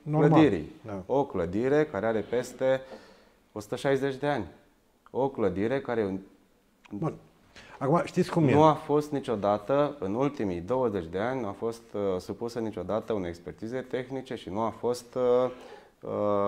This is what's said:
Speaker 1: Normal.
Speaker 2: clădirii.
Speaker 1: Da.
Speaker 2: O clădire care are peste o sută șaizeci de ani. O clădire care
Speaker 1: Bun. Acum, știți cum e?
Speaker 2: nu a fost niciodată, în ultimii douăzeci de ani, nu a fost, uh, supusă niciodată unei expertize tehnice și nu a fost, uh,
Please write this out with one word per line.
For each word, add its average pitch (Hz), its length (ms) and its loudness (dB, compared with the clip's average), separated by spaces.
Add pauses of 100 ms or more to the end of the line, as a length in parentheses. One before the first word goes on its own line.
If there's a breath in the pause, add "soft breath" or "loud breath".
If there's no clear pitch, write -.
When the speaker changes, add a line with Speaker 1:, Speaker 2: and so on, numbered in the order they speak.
Speaker 1:
Normal. 151 280 4
Speaker 2:
clădirii. 135 420 6 (140)
Speaker 1:
Da. 101 200 -8
Speaker 2:
O 135 200 2
clădire 113 640 0
care 98 140 -2
are 113 140 2
peste 131 640 0 (680 loud breath)
o - 80 -10
sută 107 160 -8
șaizeci 139 400 0
de 131 120 -4
ani. 110 180 -2 (680)
O 135 180 0
clădire 113 520 0
care 107 380 0 (720)
Speaker 1:
Bun. 104 220 -4 (640 loud breath)
Acum, 143 280 2
știți - 260 -2
cum 160 160 4
e? 127 60 6
Speaker 2:
nu 147 100 8
a 156 100 8
fost 147 380 0
niciodată, 123 880 0
în 95 140 -4
ultimii 113 480 -2
douăzeci 101 500 -2
de 92 80 -4
ani, 127 220 -2
nu 110 60 -6
a 98 100 -8
fost, 113 260 -6 (100)
uh, 98 260 -2
supusă 117 400 -8
niciodată 107 540 -4
unei 92 160 -4
expertize 110 520 -10
tehnice 127 540 -8
și 110 140 -12
nu 95 100 -4
a 113 100 0
fost, 120 460 -6
uh, 123 960 -2 (360)